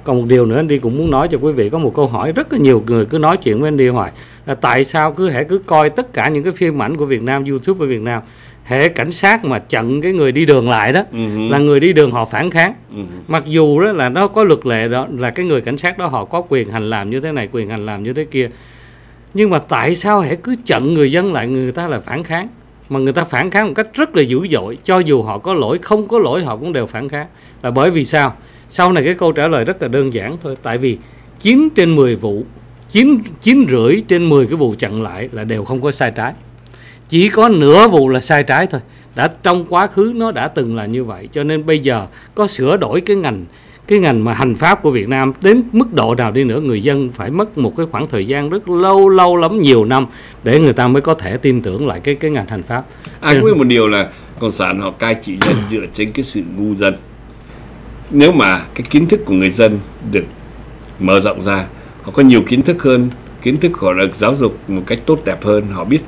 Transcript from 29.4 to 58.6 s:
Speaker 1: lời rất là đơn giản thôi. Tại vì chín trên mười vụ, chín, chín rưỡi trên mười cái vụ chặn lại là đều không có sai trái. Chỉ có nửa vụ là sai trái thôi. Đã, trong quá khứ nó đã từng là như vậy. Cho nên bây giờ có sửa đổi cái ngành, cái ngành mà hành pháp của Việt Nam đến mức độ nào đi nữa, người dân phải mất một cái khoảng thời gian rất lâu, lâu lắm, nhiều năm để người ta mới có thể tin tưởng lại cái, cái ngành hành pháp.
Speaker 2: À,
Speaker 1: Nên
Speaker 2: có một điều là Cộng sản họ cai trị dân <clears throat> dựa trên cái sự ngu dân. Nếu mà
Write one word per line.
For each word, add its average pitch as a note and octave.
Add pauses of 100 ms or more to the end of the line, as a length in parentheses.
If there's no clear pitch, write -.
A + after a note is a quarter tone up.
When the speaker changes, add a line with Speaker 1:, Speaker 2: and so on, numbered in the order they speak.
Speaker 1:
lời C3+
rất F#3
là C#3
đơn C3+
giản A2+
thôi. C3+
Tại A#2+
vì B2 (420)
chín C4
trên E3+
mười B2+
vụ, G#2 (460)
chín, B3+ (240)
chín B3+
rưỡi B2+
trên F3
mười C#3
cái D3+
vụ B2+
chặn G#2+
lại G2
là A2
đều A2
không C3
có C#3+
sai C3
trái. A#2 (760)
Chỉ F3+
có A3
nửa F3
vụ D3
là B2+
sai D3
trái C#3+
thôi. C#3 (340)
Đã, C3+ (140)
trong F3+
quá F3+
khứ G#3+
nó A3+
đã B2+
từng A#2+
là G#2+
như A#2+
vậy. G#2+
Cho D3
nên D3+
bây D#3
giờ A#2+ (280)
có G#3
sửa D#3
đổi D3
cái G3+
ngành, A#2 (420)
cái G#3
ngành B2+
mà A2+
hành B2
pháp F3+
của D3+
Việt A2
Nam C3+
đến A3+
mức A3+
độ A#2
nào A#2+
đi C3
nữa, B2
người A2+
dân C#3
phải G#2
mất G3
một A#2+
cái E3
khoảng C3+
thời G2+
gian C#3+
rất G3
lâu, F#3+
lâu F3+
lắm, F3+
nhiều B2+
năm C3 (380)
để B2+
người C#3+
ta B2
mới C3+
có D#3+
thể F#2+
tin B2+
tưởng A2
lại F2
cái, C#3+
cái D3+
ngành G#2+
hành G2
pháp. D#3 (360)
Speaker 2:
À, D3
Speaker 1:
Nên C3+
Speaker 2:
có C#3
một C3+
điều A#2
là G2+ (320)
Cộng A2+
sản F#2+
họ F#2+
cai A2+
trị F#2
dân -
<clears throat> G2+
dựa G#2
trên G#2+
cái C3+
sự A2 (160)
ngu G#2
dân. G2 (1160)
Nếu C#3+
mà F#2+ (140)